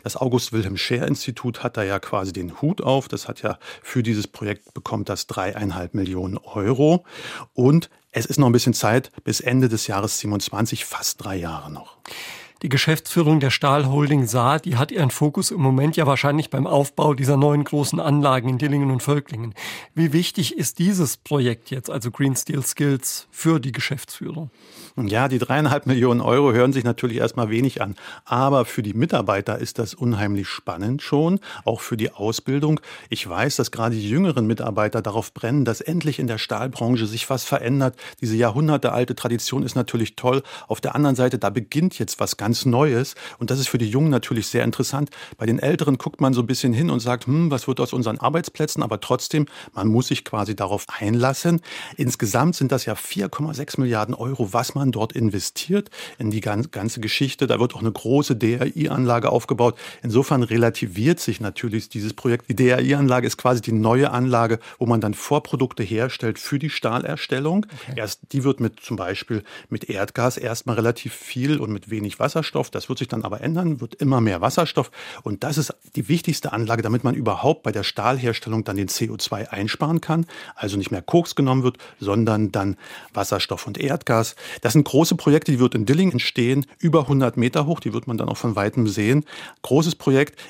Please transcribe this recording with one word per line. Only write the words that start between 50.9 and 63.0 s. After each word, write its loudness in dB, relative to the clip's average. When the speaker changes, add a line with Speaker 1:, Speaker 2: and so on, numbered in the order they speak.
Speaker 1:
Insgesamt 0
sind 0
das 0
ja -2
vier -4
Komma -6
sechs -8
Milliarden 0
Euro, -4
was -2
man 2
dort -2
investiert -2
in -4
die -2
gan-, -2
ganze -6
Geschichte. -2
Da 2
wird 0
auch -14
eine 0
große 0
D-R-I-Anlage 0
aufgebaut. 2
Insofern 4
relativiert 2
sich -4
natürlich -6
dieses -6
Projekt. 0
Die 0
D-R-I-Anlage 4